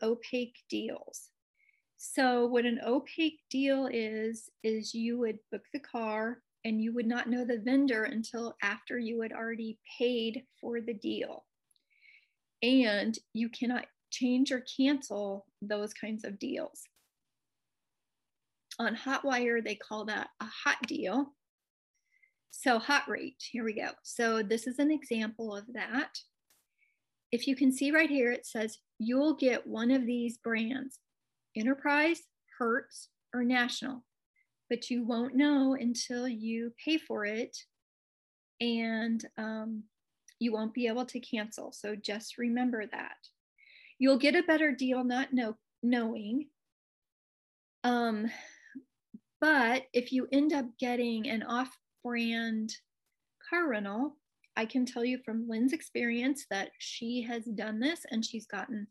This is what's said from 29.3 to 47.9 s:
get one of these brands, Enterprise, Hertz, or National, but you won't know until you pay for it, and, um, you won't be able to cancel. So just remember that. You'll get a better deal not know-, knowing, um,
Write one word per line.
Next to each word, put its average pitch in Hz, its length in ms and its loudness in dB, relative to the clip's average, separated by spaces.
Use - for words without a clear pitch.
get 254 340 2
one 226 240 2
of 262 120 4
these 240 340 -2
brands, 233 600 -4
Enterprise, 285 680 2
Hertz, 240 500 -2
or 247 80 0
National, 247 640 0
but 240 180 -2
you 240 160 0
won't 233 300 -2
know 269 440 6
until 240 480 -2
you 226 460 -4
pay 320 140 0
for 220 300 -2
it, 220 280 -4
and, 226 640 0
um, 220 460 -6
you 233 120 0
won't 220 220 -2
be 240 140 0
able 240 180 0
to 247 160 -8
cancel. - 500 -6
So 208 240 -8
just 208 440 -8
remember 240 480 0
that. - 300 -10
You'll 269 180 8
get 285 180 6
a 349 80 6
better 311 300 6
deal 254 320 0
not 247 300 0
know-, 226 240 0
knowing, 233 640 0
um, 233 460 2